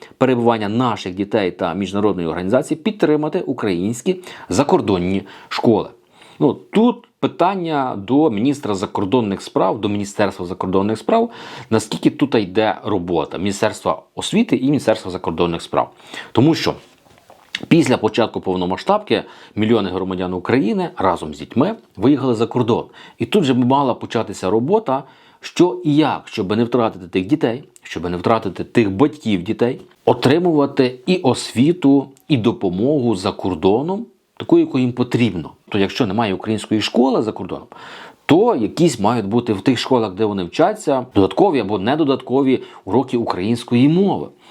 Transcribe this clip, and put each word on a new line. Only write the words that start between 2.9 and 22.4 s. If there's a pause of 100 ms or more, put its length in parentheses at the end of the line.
українські (300)
закордонні (260)
школи». (520)
Ну,
тут (120)
питання (120)
до
міністра
закордонних
справ,
до
Міністерства
закордонних
справ, (400)
наскільки
тут
йде
робота
Міністерства (140)
освіти
і
Міністерства
закордонних
справ. (400)
Тому
що (920)
після
початку
повномасштабки (320)
мільйони
громадян
України
разом
з
дітьми (200)
виїхали
за